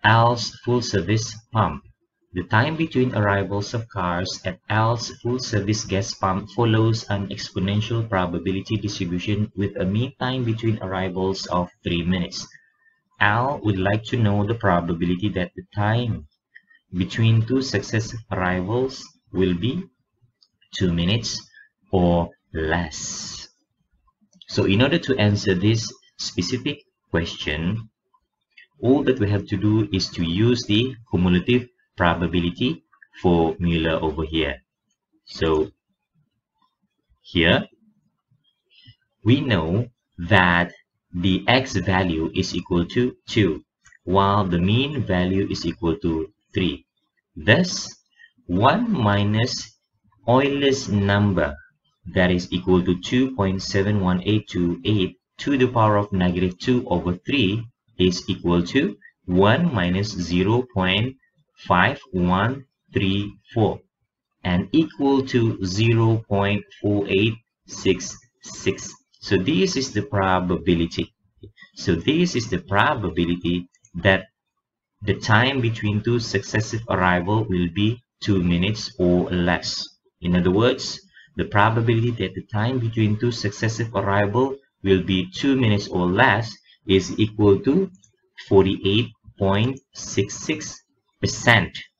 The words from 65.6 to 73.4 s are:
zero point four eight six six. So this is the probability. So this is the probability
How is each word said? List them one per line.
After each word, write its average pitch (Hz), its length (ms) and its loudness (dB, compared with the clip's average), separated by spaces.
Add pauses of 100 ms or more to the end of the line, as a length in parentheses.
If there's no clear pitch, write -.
zero 113 640 2
point 101 340 0 (160)
four 101 280 0
eight 107 260 2 (320)
six - 500 -2 (280)
six. - 500 -8 (280)
So - 140 0
this 165 400 0
is 131 160 -4
the 104 120 -4
probability. 90 1080 0 (600)
So - 220 0
this 156 400 0
is 117 140 -4
the 87 100 -2
probability 90 1080 -2 (280)